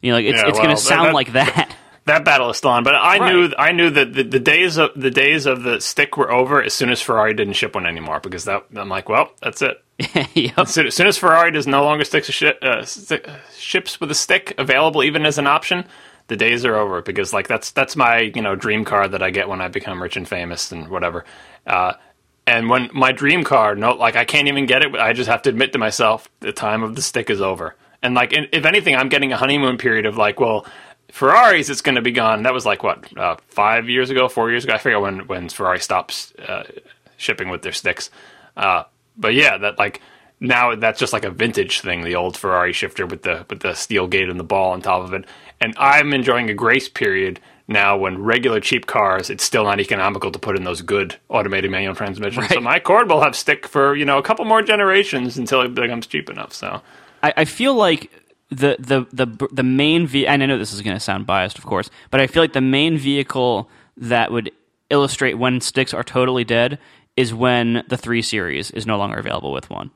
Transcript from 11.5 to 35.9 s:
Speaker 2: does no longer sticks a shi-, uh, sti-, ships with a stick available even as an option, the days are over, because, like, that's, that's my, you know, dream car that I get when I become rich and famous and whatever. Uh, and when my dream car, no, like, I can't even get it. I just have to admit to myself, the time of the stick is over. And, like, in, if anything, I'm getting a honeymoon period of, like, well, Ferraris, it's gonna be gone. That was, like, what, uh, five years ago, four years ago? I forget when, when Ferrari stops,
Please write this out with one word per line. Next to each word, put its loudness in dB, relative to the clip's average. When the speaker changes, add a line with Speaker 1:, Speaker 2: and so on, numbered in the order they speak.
Speaker 2:
does -2
no 4
longer 2
sticks -2
a -6
shi-, 0
uh, 0
sti-, -6
ships -6
with -6
a -4
stick 0
available 2
even 0
as 0
an 0
option, 0
the -6
days 2
are 2
over, -2
because, -4
like, -2
that's, -4
that's -2
my, 2
you -6
know, -2
dream -2
car 2
that -4
I 0
get -2
when -6
I -4
become -8
rich -8
and -8
famous -8
and -12
whatever. -6
Uh, 0
and 2
when 2
my 2
dream 0
car, 4
no, 2
like, 2
I 2
can't 2
even 0
get 4
it. 0
I 2
just -2
have 2
to 4
admit 0
to 0
myself, 0
the -8
time -4
of -6
the -6
stick -4
is 0
over. -4
And, -2
like, 2
in, -2
if 0
anything, 2
I'm 0
getting 2
a -2
honeymoon 0
period 0
of, -2
like, 0
well, 0
Ferraris, 4
it's -6
gonna 2
be 2
gone. 0
That 2
was, -4
like, 0
what, -4
uh, -2
five 2
years 0
ago, 2
four 0
years -2
ago? -2
I 0
forget 0
when, -6
when -8
Ferrari -2
stops, -6